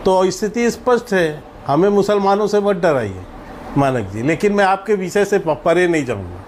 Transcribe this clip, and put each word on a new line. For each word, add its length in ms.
तो 260
स्थिति 400
स्पष्ट 420
है। 320
हमें 220
मुसलमानों 580
से 140
मत 160
डराइए 460
मानक 300
जी, 140
लेकिन 300
मैं 120
आपके 300
विषय 300
से 140
प-, 260
परे 240
नहीं 160
जाऊंगा। 440